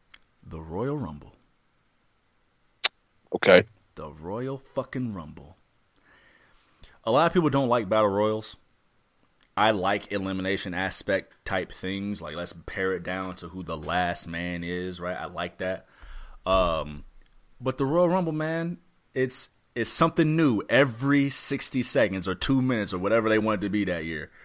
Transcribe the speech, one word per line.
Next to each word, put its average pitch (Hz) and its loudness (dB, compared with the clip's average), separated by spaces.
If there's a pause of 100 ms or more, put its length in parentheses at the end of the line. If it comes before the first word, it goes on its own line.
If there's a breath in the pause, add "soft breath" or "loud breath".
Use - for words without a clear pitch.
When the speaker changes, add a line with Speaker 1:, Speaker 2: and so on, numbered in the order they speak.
(460)
Speaker 1:
The 82 -12
Royal 98 -6
Rumble. 78 -10 (2000)
Speaker 2:
Okay. 95 6 (320)
Speaker 1:
The 78 -12
Royal 107 -8
fucking 127 -6
Rumble. 78 -14 (1500)
A 113 0
lot 143 6
of 170 2
people 165 4
don't 135 2
like 117 2
Battle 110 6
Royals. 107 0 (1000)
I 107 6
like 101 0
elimination 95 -4
aspect 95 -2 (100)
type 92 -4
things. 98 -6
Like, 78 -10
let's 87 -6 (140)
pare 95 -2
it 87 -6
down 92 -6
to 87 -12
who 90 -12
the 82 -6
last 87 -2
man 87 -6
is, 90 -6
right? 87 -6
I 80 -8
like 87 -8
that. 92 -6 (600)
Um, 82 2 (560)
but 127 -4
the 143 0
Royal 165 4
Rumble, 175 2
man, 165 -4 (360)
it's, 127 0 (260)
it's 117 0
something 165 4
new 139 4
every 139 4
sixty - -2
seconds 95 0
or 92 -2
two 131 2
minutes 110 0
or 90 -4
whatever 107 2
they 110 4
wanted 107 2
to 101 -2
be 101 0
that 87 -2
year. 80 -8 (140)